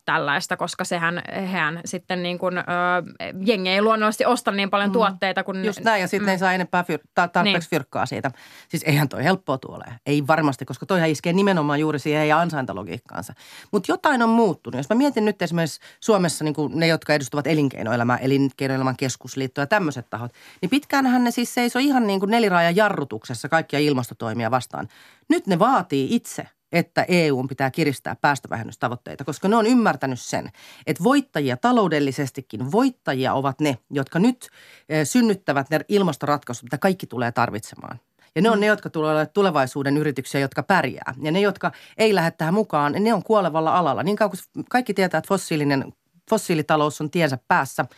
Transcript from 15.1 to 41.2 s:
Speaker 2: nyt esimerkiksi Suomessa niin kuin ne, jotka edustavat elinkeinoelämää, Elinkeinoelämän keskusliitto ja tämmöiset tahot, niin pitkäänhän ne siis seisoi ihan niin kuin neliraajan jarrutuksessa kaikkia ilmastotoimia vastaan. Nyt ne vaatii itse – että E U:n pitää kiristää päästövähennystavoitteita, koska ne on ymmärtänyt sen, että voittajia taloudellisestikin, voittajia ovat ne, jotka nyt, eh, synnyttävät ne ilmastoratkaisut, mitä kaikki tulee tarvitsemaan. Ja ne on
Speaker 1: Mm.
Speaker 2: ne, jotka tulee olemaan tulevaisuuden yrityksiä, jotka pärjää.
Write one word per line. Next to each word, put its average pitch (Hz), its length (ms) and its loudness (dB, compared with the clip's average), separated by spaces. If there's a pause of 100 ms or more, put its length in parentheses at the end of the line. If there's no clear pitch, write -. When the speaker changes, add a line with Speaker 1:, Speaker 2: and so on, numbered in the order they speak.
Speaker 2:
nyt 208 180 0
esimerkiksi 165 380 -2 (200)
Suomessa 185 440 2
niin 151 100 0
kuin 151 240 -4
ne, 165 80 2
jotka 160 280 2
edustavat 143 320 -2
elinkeinoelämää, 123 720 0
Elinkeinoelämän 135 800 0
keskusliitto 131 640 -6
ja 143 60 -2
tämmöiset 135 440 0
tahot, 120 220 -10 (300)
niin 180 80 -4
pitkäänhän 262 540 2
ne 240 60 2
siis 240 240 -4
seisoi 247 300 0
ihan 254 220 4
niin 196 140 0
kuin 196 100 0
neliraajan 180 460 4
jarrutuksessa 147 720 -2
kaikkia 160 300 0
ilmastotoimia 117 720 -2
vastaan. 113 380 -4 (400)
Nyt 339 180 2
ne 196 120 2
vaatii 180 520 2
itse – - 360 -4 (260)
että 165 360 0
E 170 240 4
U:n 131 160 -2
pitää 135 220 -2
kiristää 139 500 -2
päästövähennystavoitteita, 120 1040 -4
koska 160 240 -4
ne 220 80 4
on 214 100 2
ymmärtänyt 170 540 2
sen, - 300 -6 (360)
että 156 180 -2
voittajia 160 520 0
taloudellisestikin, 143 1160 0
voittajia 151 600 0
ovat 135 260 -2
ne, 147 180 0 (120)
jotka 139 280 -2
nyt, 247 300 2 (400)
eh, 156 180 0
synnyttävät 190 640 0
ne 151 180 0
ilmastoratkaisut, 147 760 0
mitä 127 160 -6
kaikki 190 280 0
tulee 117 260 -4
tarvitsemaan. - 680 -4 (340)
Ja 165 80 2
ne 226 80 4
on 214 80 4
Speaker 1:
Mm. - 20 0
Speaker 2:
ne, 214 60 4
jotka 208 240 2
tulee 156 200 -2
olemaan 156 240 2
tulevaisuuden 143 640 2
yrityksiä, 143 440 -2
jotka 139 220 -2
pärjää. - 600 0